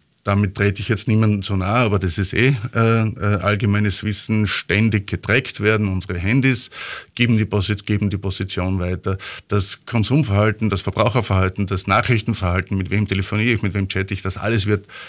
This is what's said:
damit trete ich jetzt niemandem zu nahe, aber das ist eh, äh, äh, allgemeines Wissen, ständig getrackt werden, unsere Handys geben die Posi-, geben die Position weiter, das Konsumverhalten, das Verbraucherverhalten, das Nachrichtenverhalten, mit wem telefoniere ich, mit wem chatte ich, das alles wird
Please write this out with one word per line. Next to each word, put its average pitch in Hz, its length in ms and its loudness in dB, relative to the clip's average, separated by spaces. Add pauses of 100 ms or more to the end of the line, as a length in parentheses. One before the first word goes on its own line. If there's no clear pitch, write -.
(220)
damit 101 340 0
trete 101 260 0
ich 98 60 -4
jetzt 110 180 -2
niemandem 107 380 2
zu 104 100 -4
nahe, 98 300 0
aber 104 160 2
das 90 180 -2
ist 95 140 0
eh, 131 240 2 (180)
äh, 113 60 2
äh, 110 640 2
allgemeines 104 600 0
Wissen, 107 460 0
ständig 104 580 0
getrackt - 540 -2
werden, 107 260 2
unsere 92 320 -4
Handys 123 500 2 (460)
geben 117 240 2
die 107 60 2
Posi-, 104 320 0
geben 104 340 0
die 95 60 -2
Position 92 640 -4
weiter, 92 380 -2 (280)
das - 400 -2
Konsumverhalten, 110 800 2
das 95 120 0
Verbraucherverhalten, 101 840 0
das 95 200 -2
Nachrichtenverhalten, 98 880 0
mit 95 140 -4
wem 101 160 0
telefoniere 107 480 0
ich, 104 80 -2
mit 95 120 -2
wem 98 120 0
chatte 95 280 -4
ich, 95 80 -6
das 95 140 -4
alles 104 300 0
wird 104 200 0 (220)